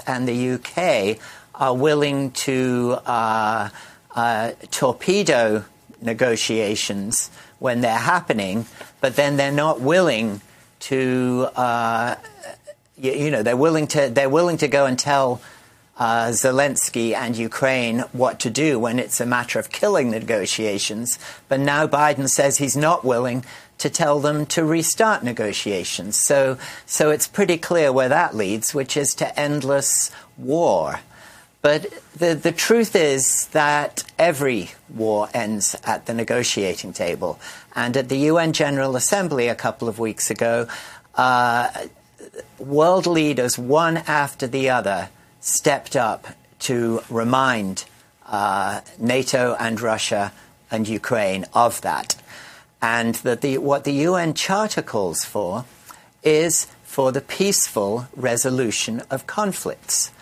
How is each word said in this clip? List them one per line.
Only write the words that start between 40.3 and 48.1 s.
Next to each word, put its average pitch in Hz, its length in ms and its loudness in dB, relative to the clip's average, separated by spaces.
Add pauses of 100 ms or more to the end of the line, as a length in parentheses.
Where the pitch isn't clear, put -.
ago, 117 360 0 (460)
uh, 123 560 2 (880)
world 156 480 4
leaders, 147 540 2
one 160 380 2
after 147 500 -2
the 131 240 0
other, 98 380 0 (300)
stepped - 560 0
up 113 300 0 (360)
to 117 400 0 (100)
remind, 117 720 0 (400)